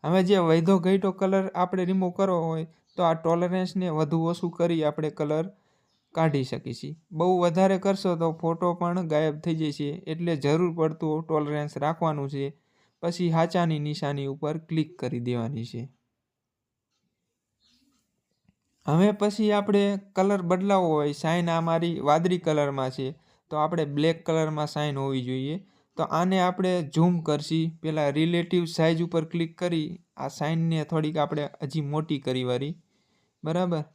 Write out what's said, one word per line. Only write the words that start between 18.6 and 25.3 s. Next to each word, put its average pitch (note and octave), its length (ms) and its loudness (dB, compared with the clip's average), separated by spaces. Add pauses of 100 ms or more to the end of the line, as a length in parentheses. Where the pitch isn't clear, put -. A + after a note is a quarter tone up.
હવે F3 260 6
પછી G#3 400 0
આપણે G3+ 320 4 (300)
કલર G3 280 2
બદલાવવો F#3 460 2
હોય, D3 260 2
સાઇન E3+ 360 0
આ E3 120 2
મારી E3 380 0
વાદળી E3+ 400 4
કલરમાં C#3+ 520 0
છે C3 160 -6 (440)
તો D3+ 60 -4
આપણે D#3 280 0
બ્લેક D3+ 400 0
કલરમાં D#3 420 0
સાઇન D3 300 -4
હોવી C3+ 260 -2
જોઈએ. C3 320 -4 (420)